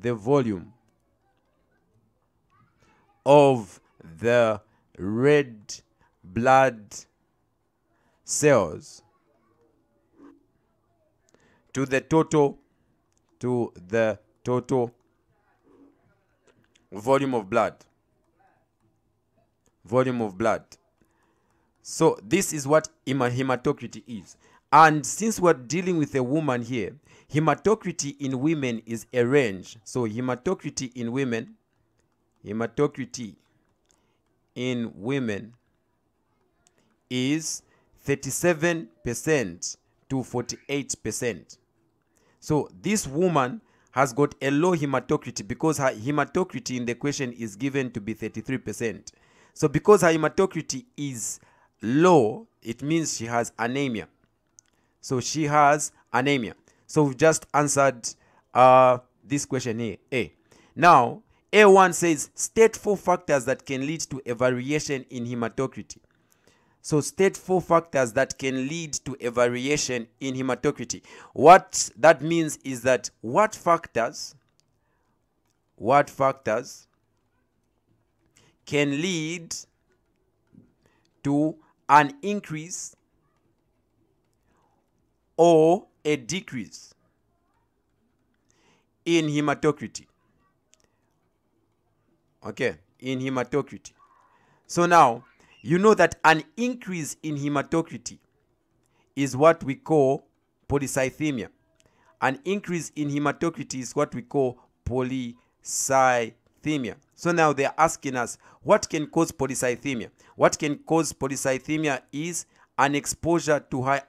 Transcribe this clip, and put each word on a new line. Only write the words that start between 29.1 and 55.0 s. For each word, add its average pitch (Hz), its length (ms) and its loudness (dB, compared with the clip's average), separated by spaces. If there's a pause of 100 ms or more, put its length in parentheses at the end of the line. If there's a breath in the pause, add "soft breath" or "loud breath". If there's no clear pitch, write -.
a 123 140 0
range. 120 580 0
So 123 240 -6
hematocrit 127 880 -6
in 117 160 -8
women, 117 440 -6 (880)
hematocrit 113 880 -6 (1200)
in 123 400 -6
women 110 600 -8 (1500)
is 135 540 -4 (360)
thirty-seven 160 880 -2 (160)
percent 120 720 -4 (320)
to 131 160 -6
forty-eight 127 800 -8
percent. 110 540 -8 (840)
So 147 300 -4 (120)
this 196 240 -2
woman 139 540 0 (320)
has 127 220 0
got 143 280 0
a 135 100 -2
low 165 220 2
hematocrit 139 760 -4
because 147 300 -2
her 131 120 2
hematocrit 139 840 -4
in 123 80 -6
the 117 100 -4
question 135 380 -6
is 113 240 -12
given 131 340 -4
to 120 80 -10
be 104 140 -8
thirty-three 110 460 -8
percent. 107 520 -10 (420 soft breath)
So 156 140 -2
because 156 320 4
her 165 140 4
hematocrit 156 720 -2 (100)
is 135 460 -10 (440 soft breath)
low, 147 640 4 (140)
it 117 200 -10
means 151 360 -4
she 113 80 -8
has 117 340 -2
anemia. 117 480 -4 (920)